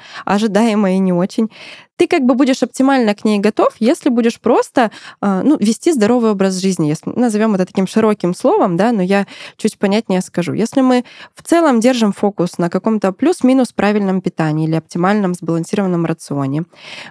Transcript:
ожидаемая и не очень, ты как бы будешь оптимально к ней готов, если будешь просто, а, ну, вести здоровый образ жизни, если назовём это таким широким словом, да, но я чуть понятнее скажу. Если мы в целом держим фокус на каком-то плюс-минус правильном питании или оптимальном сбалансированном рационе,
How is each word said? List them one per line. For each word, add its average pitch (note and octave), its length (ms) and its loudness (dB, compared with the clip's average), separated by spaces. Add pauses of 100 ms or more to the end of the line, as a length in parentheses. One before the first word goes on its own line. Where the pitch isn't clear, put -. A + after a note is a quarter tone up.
(260)
ожидаемая G#3 720 2
и - 20 0
не F#3+ 140 2
очень, G3 380 -2 (460)
ты F4+ 120 2
как E4 160 0
бы B3+ 100 4
будешь B3+ 300 0
оптимально B3+ 500 2
к - 100 -8
ней G#3+ 160 2
готов, E4+ 400 0
если C4+ 300 0
будешь A#3 300 0
просто, B3+ 500 2 (300)
а, F#3+ 240 0
ну, D4+ 160 2
вести A3+ 320 0
здоровый A3+ 400 2
образ F#3+ 240 0
жизни, F3+ 320 0
если - 220 -4
назовём A3 440 0
это F#3 120 0
таким F#3+ 200 -2
широким G#3 480 0
словом, C4 420 0
да, A3 160 0
но G3+ 100 0
я G3 240 0 (300)
чуть - 220 -4
понятнее G3 440 0
скажу. E3 320 -6
Если G#3+ 280 -2
мы B3 220 2 (320)
в - 60 -20
целом D#4 380 2
держим A3+ 320 2
фокус G3 460 -2
на E3+ 120 0
каком-то G3 420 0
плюс-минус C4 600 0
правильном G3 480 0
питании D#3 480 -2
или D#3+ 80 0
оптимальном F3+ 580 -2
сбалансированном E3+ 720 -2
рационе, D3 580 -4 (460)